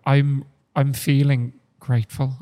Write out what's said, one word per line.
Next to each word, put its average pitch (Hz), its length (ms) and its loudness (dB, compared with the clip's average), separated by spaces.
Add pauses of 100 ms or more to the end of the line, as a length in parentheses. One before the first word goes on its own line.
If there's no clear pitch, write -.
I'm, 139 380 2 (300)
I'm 139 180 0
feeling 139 600 0 (260)
grateful. 127 640 -2